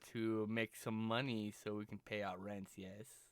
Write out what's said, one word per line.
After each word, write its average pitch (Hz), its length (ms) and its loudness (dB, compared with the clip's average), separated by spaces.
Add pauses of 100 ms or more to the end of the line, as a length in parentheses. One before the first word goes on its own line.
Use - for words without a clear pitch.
(120)
to 110 360 4
make 113 260 2
some 110 320 0
money 113 460 2 (100)
so 104 120 -2
we 107 120 -2
can 104 120 -8
pay 104 240 -2
our 98 140 0
rents, 98 400 -6
yes. 98 540 -10